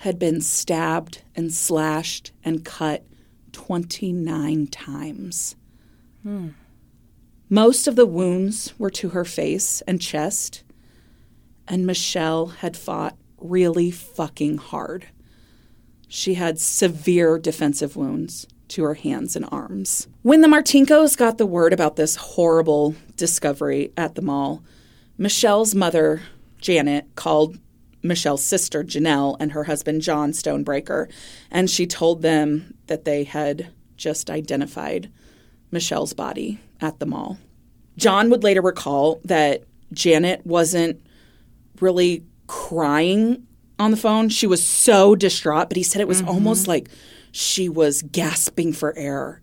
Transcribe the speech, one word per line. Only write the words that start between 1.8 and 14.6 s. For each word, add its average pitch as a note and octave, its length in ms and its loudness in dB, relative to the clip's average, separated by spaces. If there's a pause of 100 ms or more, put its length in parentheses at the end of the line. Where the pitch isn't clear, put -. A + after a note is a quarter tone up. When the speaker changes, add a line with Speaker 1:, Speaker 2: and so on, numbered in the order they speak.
Speaker 1:
and E3 220 -4
cut - 360 -6 (500)
twenty-nine E3 1160 -4
times. F3+ 880 -12 (680)
Speaker 2:
Hmm. G3+ 260 -10 (1000)
Speaker 1:
Most A3 380 4
of B3 100 0
the A#3+ 100 8
wounds F#3 720 -2
were G3 120 -2
to F#3 200 -6
her F3 140 -4
face E3 640 -4
and F#3 140 0
chest, - 600 -6 (1080)
and F3+ 180 -2
Michelle E3 600 -2
had E3+ 300 -10
fought - 400 -8 (220)
really F3 520 0
fucking D3+ 680 -6
hard. - 480 -12 (1000)